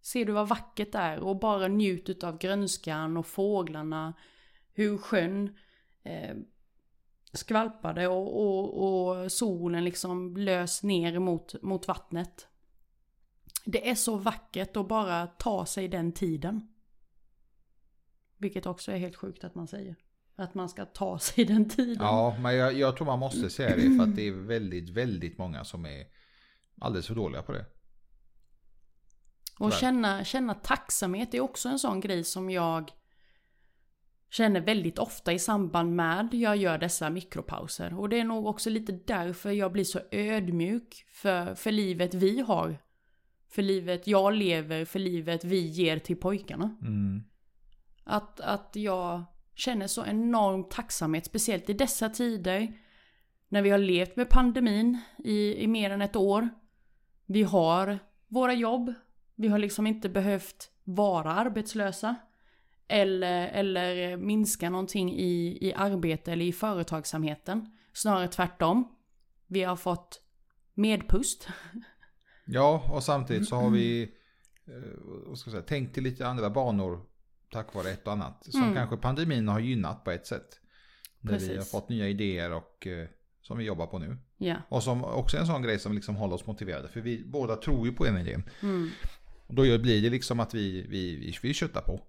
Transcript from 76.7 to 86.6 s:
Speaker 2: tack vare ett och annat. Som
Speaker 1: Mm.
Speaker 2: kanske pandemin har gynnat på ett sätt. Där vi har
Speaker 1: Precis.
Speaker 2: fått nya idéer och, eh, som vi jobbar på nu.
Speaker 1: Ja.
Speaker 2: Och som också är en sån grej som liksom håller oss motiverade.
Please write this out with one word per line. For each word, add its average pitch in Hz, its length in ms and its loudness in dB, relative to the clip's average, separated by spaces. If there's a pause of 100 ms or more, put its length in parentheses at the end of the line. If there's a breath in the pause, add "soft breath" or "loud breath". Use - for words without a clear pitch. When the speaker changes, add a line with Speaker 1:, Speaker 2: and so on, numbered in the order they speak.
Speaker 2:
tack 110 220 -10
vare 92 160 -4
ett 95 180 -8
och 104 60 -4
annat. 98 380 -6
Som 269 120 2
Speaker 1:
Mm. 214 120 2
Speaker 2:
kanske 117 220 -2
pandemin 135 500 0
har 104 120 2
gynnat 113 440 -2
på 92 80 -2
ett 85 160 -6
sätt. - 320 -10 (640 loud breath)
Där 101 180 0
vi 95 80 -2
har 95 80 -4
Speaker 1:
Precis. 98 160 -6
Speaker 2:
fått - 180 -6
nya 107 180 -2
idéer 95 460 -2
och, - 340 -10
eh, 85 200 -8 (340)
som - 160 -10
vi 113 60 -4
jobbar 85 240 -4
på 95 120 -8
nu. 87 180 -8 (200)
Speaker 1:
Ja. 170 180 -2 (140)
Speaker 2:
Och 127 140 0
som 127 200 0
också - 340 2
är 156 40 0
en 165 60 2
sån 156 140 0
grej 113 180 0
som 104 140 -4
liksom 101 220 -4
håller 98 200 -2
oss 90 120 -8
motiverade. 90 400 -8